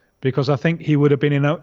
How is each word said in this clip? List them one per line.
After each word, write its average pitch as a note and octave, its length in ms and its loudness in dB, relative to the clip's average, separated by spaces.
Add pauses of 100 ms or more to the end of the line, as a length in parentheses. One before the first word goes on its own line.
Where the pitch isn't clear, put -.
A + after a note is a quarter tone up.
(220)
because C3 260 -2
I C#3+ 80 2
think E3 240 -2
he D3+ 160 0
would D3 140 4
have D3 100 0
been C#3+ 140 0
in, C#3+ 100 0
a, D3+ 180 -2